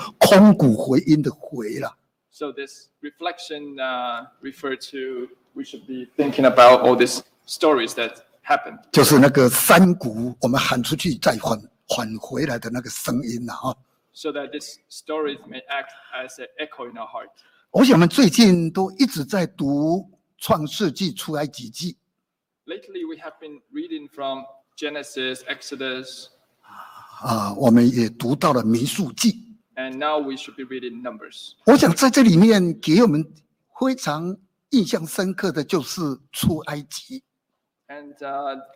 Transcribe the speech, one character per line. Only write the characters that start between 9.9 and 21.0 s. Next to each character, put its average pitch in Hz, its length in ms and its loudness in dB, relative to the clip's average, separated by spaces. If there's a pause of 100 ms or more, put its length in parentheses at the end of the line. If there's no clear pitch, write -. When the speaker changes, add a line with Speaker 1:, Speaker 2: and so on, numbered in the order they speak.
Speaker 1:
谷， 120 460 -8
我 127 80 -2
们 127 120 -2
喊 123 220 -2
出 151 140 -4
去 151 180 -4
再 117 220 0
返， 107 200 -4 (400)
返 110 240 -8
回 135 260 -6
来 120 120 -6
的 117 100 -12
那 120 120 -8
个 117 100 -16
声 - 320 -6
音 120 240 -10
啦， 113 80 -12
哈。 127 220 -8 (420)
Speaker 2:
so 151 140 -8
that 139 180 -12
these - 380 -16
stories 151 580 -8
may 127 240 -18
act 139 220 -8 (200)
as 127 280 -14
an 123 80 -16 (100)
echo 135 320 -12
in 113 60 -20
our 113 100 -14
heart. 107 240 -16 (400)
Speaker 1:
我 226 140 4
想 254 80 4
我 175 60 6
们 170 100 6
最 233 200 4
近 175 440 4
都 190 200 -4
一 269 140 0
直 151 180 -8
在 175 220 -4
读 151 640 -4 (260)
创 160 300 -2
世 156 240 -4
纪、 160 220 -6